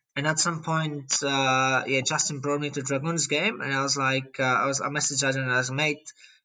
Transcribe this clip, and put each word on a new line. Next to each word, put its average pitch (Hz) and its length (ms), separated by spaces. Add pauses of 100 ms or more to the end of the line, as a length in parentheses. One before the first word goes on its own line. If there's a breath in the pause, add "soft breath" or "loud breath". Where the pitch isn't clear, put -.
(160)
And 139 100
at 160 120
some 165 240
point, 151 500 (100)
uh, 131 640
yeah, 131 140
Justin 147 400
brought 143 220
me 147 80
to 139 100
Dragoons 143 460
game, 175 340
and 135 140
I 135 80
was 139 160
like, 135 420
uh, 127 220
I 127 40
was, 135 140
I - 80
messaged 139 400
Adrian 135 180
and 127 60
I 123 60
was, 127 120
"Mate, 147 360 (380 soft breath)